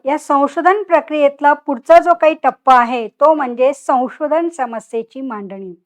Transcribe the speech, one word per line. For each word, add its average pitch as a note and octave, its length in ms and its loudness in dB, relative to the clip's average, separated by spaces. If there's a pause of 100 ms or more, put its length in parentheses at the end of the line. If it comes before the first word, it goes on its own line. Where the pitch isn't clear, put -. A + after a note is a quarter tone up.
या C#4+ 120 -2
संशोधन D4+ 640 0
प्रक्रियेतला D4 720 0
पुढचा D4 460 2
जो E4+ 140 2
काही D#4+ 300 2
टप्पा C4 320 2
आहे, A#3 320 0
तो D4+ 260 2
म्हणजे B3+ 400 -2
संशोधन D4 760 -4
समस्येची A#3 720 -10
मांडणी. G3 520 -12 (120)